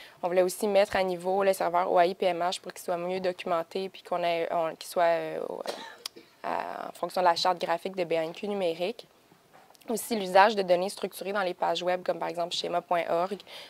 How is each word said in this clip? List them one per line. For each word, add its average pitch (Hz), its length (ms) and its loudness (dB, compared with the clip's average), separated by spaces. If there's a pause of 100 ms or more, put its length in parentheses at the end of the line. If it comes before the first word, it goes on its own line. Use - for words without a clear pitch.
(240)
On 180 40 -2
voulait 180 140 4
aussi 185 260 0
mettre 202 280 4
à 190 80 2
niveau 185 400 -2
le 196 100 4
serveur 175 380 0
O 185 80 8
A 170 80 8
I 190 80 -4
P 202 100 -2
M 175 140 0
H 180 200 -2
pour - 140 -14
qu'il - 80 -16
soit 175 160 -4
mieux 180 220 -4
documenté, 185 680 -4
puis - 120 -18
qu'on 175 220 -2
ait, 170 280 0
on, 160 240 0
qu'il - 140 -14
soit, 180 140 2
euh, 160 440 2
au, - 140 -8 (800)
à, - 480 -6
en - 40 -12
fonction 175 280 -4
de 180 60 4
la 170 80 6
charte 180 260 2
graphique 180 340 -2
de 185 80 -2
B 165 100 -2
A 165 100 2
N 165 100 -6
Q - 140 -8
numérique. 185 600 -2 (800)
Aussi 233 280 -2
l'usage 196 400 6
de 196 80 0
données 180 260 2
structurées 190 420 -6
dans 202 120 0
les 180 100 -2
pages 170 300 -2
web, 180 200 0
comme 175 140 -2
par 165 100 -4
exemple 170 280 -4
schéma 170 260 -2
point 175 260 0
org. 180 300 0 (320)